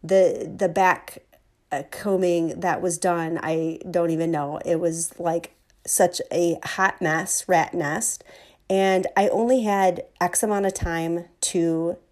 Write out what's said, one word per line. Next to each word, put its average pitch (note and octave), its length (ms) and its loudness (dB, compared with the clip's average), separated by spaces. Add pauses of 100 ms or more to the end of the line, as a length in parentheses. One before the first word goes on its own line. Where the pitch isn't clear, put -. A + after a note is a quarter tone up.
the, F3 500 4
the F#3+ 140 0
back, F3+ 540 2 (500)
uh, C#3+ 180 -4
combing F3 680 0
that F3 220 0
was E3+ 160 -2
done, E3+ 440 -2
I D#3+ 380 -4 (100)
don't E3+ 200 0
even E3 200 0
know. D3 340 -4
It E3 140 0
was, E3 400 -4
like, E3+ 360 -4 (320)
such - 340 2 (100)
a E3+ 320 0
hot - 380 -2
mess, D#3+ 480 -2
rat E3+ 260 2
nest. E3 480 -4 (480)
And F#3+ 360 2 (100)
I G3+ 120 4
only A#3+ 340 2
had G3 420 2 (160)
X F3 220 0
amount G3+ 240 0
of F#3+ 80 0
time E3+ 500 -4 (160)
to E3 560 0 (160)